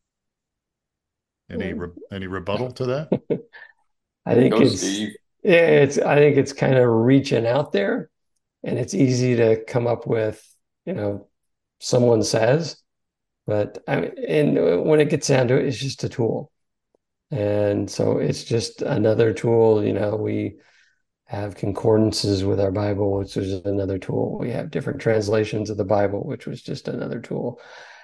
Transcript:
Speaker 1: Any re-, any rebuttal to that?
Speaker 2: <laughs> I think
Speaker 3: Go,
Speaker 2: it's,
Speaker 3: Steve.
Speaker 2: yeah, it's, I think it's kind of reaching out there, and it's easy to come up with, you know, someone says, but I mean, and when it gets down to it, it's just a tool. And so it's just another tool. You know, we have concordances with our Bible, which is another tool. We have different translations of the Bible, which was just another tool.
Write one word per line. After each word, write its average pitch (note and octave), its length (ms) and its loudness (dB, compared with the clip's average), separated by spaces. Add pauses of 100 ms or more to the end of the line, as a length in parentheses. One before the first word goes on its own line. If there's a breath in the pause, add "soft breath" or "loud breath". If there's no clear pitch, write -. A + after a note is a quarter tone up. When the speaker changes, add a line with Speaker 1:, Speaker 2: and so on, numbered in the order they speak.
(1500)
Speaker 1:
Any F2+ 240 -6
re-, F2 160 -8 (220)
any F#2+ 160 -8
rebuttal G2+ 460 -4
to C3 120 -6
that? C#3 240 -4 (200)
Speaker 2:
<laughs> - 160 -4 (800 loud breath)
I A#2 80 -2
think B2 200 6
Speaker 3:
Go, A2 80 4
Speaker 2:
it's, G#2+ 180 4
Speaker 3:
Steve. G2+ 360 -4 (280)
Speaker 2:
yeah, E3+ 240 6 (160)
it's, C#3 140 0
I C#3 180 2
think D3 220 6
it's C3+ 140 2
kind - 260 0
of B2 120 6
reaching A#2+ 580 2
out C#3 240 0
there, G3+ 380 -2 (540)
and - 140 -4
it's A#2+ 160 -6
easy B2+ 440 2
to A2 260 4
come A#2+ 240 -2
up A#2 180 -4
with, A2 380 -2 (420)
you F3 80 -6
know, G#2 340 -6 (520)
someone A#2+ 440 2
says, B2+ 540 0 (680)
but G#2 320 -4 (100)
I D3+ 140 -2
mean, - 100 -6 (160)
and - 580 2
when D#3 140 4
it D3 100 2
gets D3+ 180 -2
down C3 220 2
to C3 80 4
it, - 80 0
it's B2+ 120 -4
just - 260 -8
a A2+ 60 -4
tool. A#2 420 -4 (800)
And G#2 580 0
so G#2+ 280 0
it's - 260 -2
just - 380 -4
another A2 520 2
tool. A2+ 500 4
You G#2+ 100 0
know, G#2 220 -2
we G#2+ 420 -4 (680 soft breath)
have G2+ 300 -10
concordances G#2+ 880 0
with G2 160 0
our G2 120 0
Bible, G2+ 460 -2
which G2 200 -6
is F#2+ 280 -4
another G2 320 -2
tool. A2+ 420 -4
We A#2+ 120 -6
have B2 200 -8
different C#3+ 300 -6
translations G#2+ 680 0
of G#2 80 -8
the G#2 80 -4
Bible, G2+ 400 0
which - 220 -10
was - 140 -12
just - 260 -12
another - 320 -8
tool. - 400 -8 (440 loud breath)